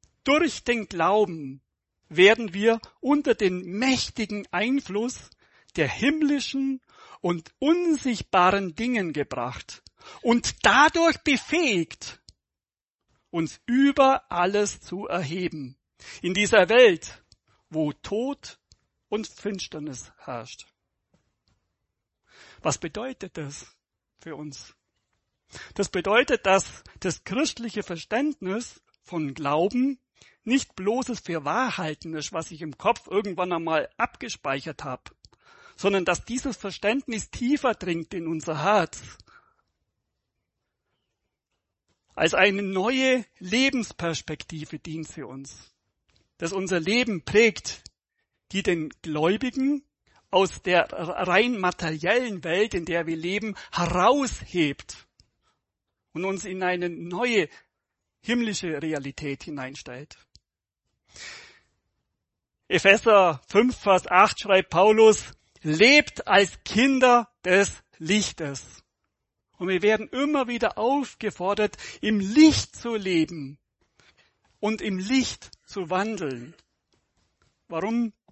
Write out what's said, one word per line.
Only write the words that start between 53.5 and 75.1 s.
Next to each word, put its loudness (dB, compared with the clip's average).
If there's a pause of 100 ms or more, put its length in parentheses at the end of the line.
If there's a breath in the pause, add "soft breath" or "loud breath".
heraushebt -2 (1040)
und -8
uns -6
in -8
eine -2
neue -2 (760 loud breath)
himmlische -2
Realität -6
hineinstellt. -12 (2500 loud breath)
Epheser 4
fünf, 2
Vers 2
acht 4
schreibt 2
Paulus: 6 (280)
"Lebt 4
als 2
Kinder 4 (140)
des 2 (160)
Lichtes." -4 (720)
Und -6
wir 0
werden 2
immer -2
wieder -2
aufgefordert, -2 (240 loud breath)
im 0
Licht 6
zu -6
leben -2 (1000 soft breath)
und -2
im -4
Licht -2 (140)